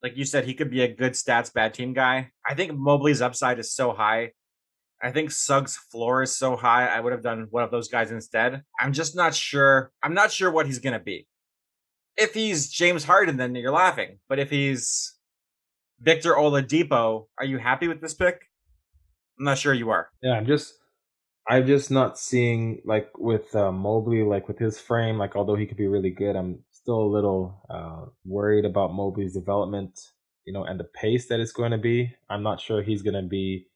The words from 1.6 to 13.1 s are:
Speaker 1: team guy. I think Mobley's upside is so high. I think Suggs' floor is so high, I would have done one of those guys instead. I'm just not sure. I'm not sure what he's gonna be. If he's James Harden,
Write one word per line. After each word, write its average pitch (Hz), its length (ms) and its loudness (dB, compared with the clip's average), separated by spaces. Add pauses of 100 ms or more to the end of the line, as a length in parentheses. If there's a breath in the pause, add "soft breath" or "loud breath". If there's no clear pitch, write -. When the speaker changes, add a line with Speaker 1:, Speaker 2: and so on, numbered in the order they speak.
Speaker 1:
team 127 220 -8
guy. 131 360 0 (160)
I 135 80 -4
think 160 200 -4
Mobley's 143 480 4
upside 123 360 0
is - 160 -8
so 123 180 0
high. 110 400 0 (720)
I 120 80 -4
think 151 200 -2
Suggs' 139 460 0
floor 120 460 -2
is 127 140 -4
so 131 180 0
high, 123 320 4
I 113 140 -2
would 120 120 -2
have 120 100 -6
done 113 280 -6
one 117 140 0
of 113 60 -6
those 117 180 -4
guys 113 220 -2
instead. 117 520 -2 (160)
I'm 135 140 0
just 147 240 -4
not 165 180 2
sure. 135 560 4 (120)
I'm 147 120 -2
not 202 160 4
sure 185 220 0
what 156 140 2
he's 131 120 -6
gonna 117 220 -4
be. - 260 -10 (920)
If 214 160 2
he's 208 380 -2
James 175 340 2
Harden, 175 320 4